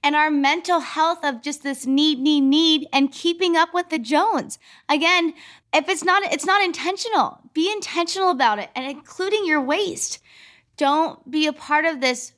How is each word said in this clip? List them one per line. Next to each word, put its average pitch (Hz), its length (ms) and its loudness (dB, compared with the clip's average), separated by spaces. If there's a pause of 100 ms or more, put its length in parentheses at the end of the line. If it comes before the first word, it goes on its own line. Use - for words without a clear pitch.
and 294 140 0
our 302 160 2
mental 311 480 0
health 320 460 -2
of 247 160 -4
just 294 200 -8
this 277 240 -6
need, 285 340 2
need, 294 220 2
need, 311 520 4
and 277 180 2
keeping 339 460 0
up 339 160 2
with 359 160 -2
the 311 100 -2
Jones. 294 600 -2 (280)
Again, 330 460 2 (400)
if 302 160 2
it's 330 160 -2
not, 381 260 4
it's 285 140 -4
not 392 180 2
intentional. 359 760 -2 (140)
Be 330 160 0
intentional 370 600 -2
about 247 300 2
it 190 160 -10
and 254 140 -8
including 381 560 -4
your 302 160 2
waste. 330 580 -4 (580)
Don't 302 520 0
be 311 160 0
a 302 80 -2
part 302 300 -2
of 320 160 -2
this 247 380 -2